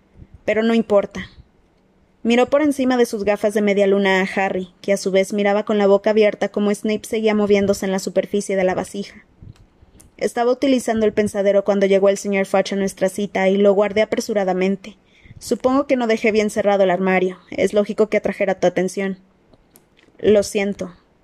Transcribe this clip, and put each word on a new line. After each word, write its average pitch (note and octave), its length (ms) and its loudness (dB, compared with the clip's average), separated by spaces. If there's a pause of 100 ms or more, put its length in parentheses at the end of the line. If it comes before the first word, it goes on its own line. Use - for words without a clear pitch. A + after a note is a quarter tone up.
(440)
"Pero G#3+ 180 0
no A3+ 120 2
importa". G3+ 520 0 (960)
Miró A#3+ 280 2
por C#4+ 100 2
encima C4+ 380 0
de A#3+ 80 4
sus G3+ 180 -6
gafas G#3 300 0
de G#3+ 80 0
media G3+ 240 2
luna F#3+ 340 2
a F#3+ 40 0
Harry, F#3+ 580 -4
que G3 100 -2
a G3 60 0
su - 120 -6
vez F#3+ 220 2
miraba G3+ 320 0
con G#3+ 140 -2
la G3+ 80 4
boca G3 240 2
abierta G#3 400 2
como G#3 240 -2
Snape G#3+ 320 -6
seguía A3 280 -2
moviéndose G3+ 520 0
en F#3+ 60 -2
la F#3+ 60 -2
superficie G3 580 -4
de F#3+ 80 0
la F#3 100 0
vasija. F#3+ 500 -10 (920)
Estaba A#3+ 340 -2
utilizando B3 540 0
el G#3 80 0
pensadero G3+ 500 0
cuando G3 220 2
llegó G3 240 4
el G3+ 80 0
señor G3 260 -2
Fudge F#3+ 300 0
a - 20 -2
nuestra G3 320 -2
cita F#3+ 400 -2
y G3 80 2
lo G3+ 160 4
guardé G3+ 300 0
apresuradamente. G3 960 -2 (400)
Supongo C4 480 0
que C4+ 100 0
no A#3+ 100 -2
dejé A3+ 240 0
bien G#3+ 200 0
cerrado G3+ 340 2
el F#3+ 60 2
armario. F#3 480 0 (120)
Es - 220 -2
lógico G#3 380 0
que G#3 80 0
atrajera F#3+ 420 -2
tu F#3+ 60 2
atención. F#3 520 -4 (1000)
«Lo G3+ 240 4
siento», G3 520 -6 (300)